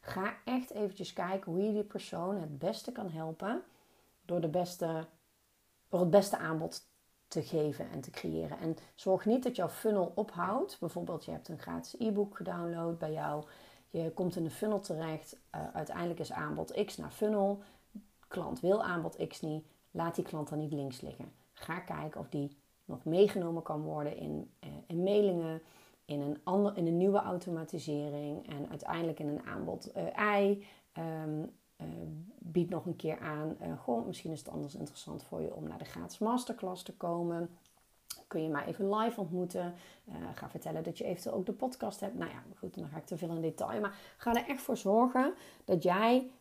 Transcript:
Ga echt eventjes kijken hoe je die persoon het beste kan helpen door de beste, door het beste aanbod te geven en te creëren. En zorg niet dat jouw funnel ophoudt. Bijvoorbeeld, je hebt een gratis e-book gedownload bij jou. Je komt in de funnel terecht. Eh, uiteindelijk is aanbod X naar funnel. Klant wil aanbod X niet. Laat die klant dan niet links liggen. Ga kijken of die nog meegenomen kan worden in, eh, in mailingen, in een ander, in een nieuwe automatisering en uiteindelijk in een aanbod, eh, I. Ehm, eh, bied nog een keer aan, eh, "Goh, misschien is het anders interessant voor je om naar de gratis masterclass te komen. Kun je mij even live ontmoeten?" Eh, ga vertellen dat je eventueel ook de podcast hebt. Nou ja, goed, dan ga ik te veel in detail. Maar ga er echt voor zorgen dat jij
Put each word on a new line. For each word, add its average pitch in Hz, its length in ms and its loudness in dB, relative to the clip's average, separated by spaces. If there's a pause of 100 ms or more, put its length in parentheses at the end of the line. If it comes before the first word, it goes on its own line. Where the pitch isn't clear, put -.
Ga 202 340 -4 (100)
echt 254 260 0
eventjes 202 420 -2
kijken 190 400 -2
hoe 180 100 2
je 214 100 4
die 208 120 2
persoon 185 520 -4
het 156 220 -4
beste 208 340 -2
kan 220 180 -4
helpen 160 520 -4 (600)
door 175 160 2
de 165 80 2
beste, 165 580 0 (840)
door 175 120 4
het 175 100 6
beste - 280 8
aanbod 160 440 -2 (480)
te 160 120 0
geven 151 480 0
en 151 100 -6
te - 100 -10
creëren. 160 480 -4
En 160 180 -2 (180)
zorg 190 300 4
niet 240 180 6
dat 247 140 0
jouw 175 120 2
funnel 196 460 2
ophoudt. 202 680 0
Bijvoorbeeld, 170 440 -4
je - 60 -8
hebt 151 180 -8
een 160 100 -8
gratis - 400 -8
e-book 208 380 2
gedownload 170 640 -2
bij 156 140 -2
jou. 151 320 -2 (460)
Je 165 200 -2
komt 180 260 0
in 170 80 0
de 160 60 0
funnel 214 300 0
terecht. 160 560 -6 (140)
Eh, 160 100 -6 (120)
uiteindelijk 160 480 -2
is - 120 -4
aanbod 156 520 -2
X - 120 -10
naar 151 140 -8
funnel. 202 520 2 (680)
Klant 160 320 -4
wil 196 240 6
aanbod 165 420 -2
X - 140 -10
niet. 156 240 -2 (260)
Laat 165 240 -2
die - 100 0
klant 151 240 -4
dan 151 100 -2
niet 151 140 -2
links 139 280 -4
liggen. - 320 -12 (200)
Ga - 260 -6
kijken 156 420 -6
of 127 80 -8
die 143 280 -2 (280)
nog - 200 -10
meegenomen 170 580 6
kan 151 200 -2
worden 151 340 -2
in, 151 420 -6
eh, - 100 -14 (180)
in 170 160 0
mailingen, 180 600 4 (420)
in 147 160 -4
een 143 240 -2
ander, 202 320 4
in 170 100 4
een 165 100 4
nieuwe 196 240 6
automatisering 151 1300 -4
en 143 200 -6
uiteindelijk 160 500 -2
in 151 100 -2
een 147 180 -4
aanbod, - 460 -6
eh, 202 480 2
I. 202 260 6 (260)
Ehm, 156 500 -2 (380)
eh, 156 60 -8 (520)
bied 170 320 2
nog 170 160 -2
een 165 100 -2
keer 156 220 -2
aan, 151 400 -4
eh, 165 200 -4
"Goh, 233 280 0
misschien 175 240 -6
is 156 80 -4
het - 100 -12
anders 147 260 -6
interessant 151 480 -10
voor - 180 -8
je 160 140 -2
om 156 140 -8
naar - 100 -8
de 160 60 -8
gratis 170 340 -12
masterclass 214 640 0
te - 140 -12
komen. 170 540 -2 (760)
Kun 160 160 -2
je 160 60 0
mij 147 180 0
even 190 280 0
live 226 260 2
ontmoeten?" 175 540 -2 (340)
Eh, - 60 -12 (200)
ga - 140 -10
vertellen 160 340 -4
dat 165 160 -6
je - 60 -4
eventueel - 300 -2
ook 180 120 0
de 220 60 -2
podcast 233 480 -4
hebt. 196 140 -4
Nou 175 160 -4
ja, - 120 -14 (160)
goed, 185 160 -10
dan 170 140 -8
ga 147 80 -10
ik 160 100 -10
te 180 100 -6
veel 165 180 -4
in 165 60 -2
detail. 165 400 -2
Maar 202 180 -2 (180)
ga 233 180 2
er 240 140 4
echt 277 140 -2
voor 247 140 0
zorgen 254 580 6 (300)
dat 185 180 4
jij 226 480 6 (100)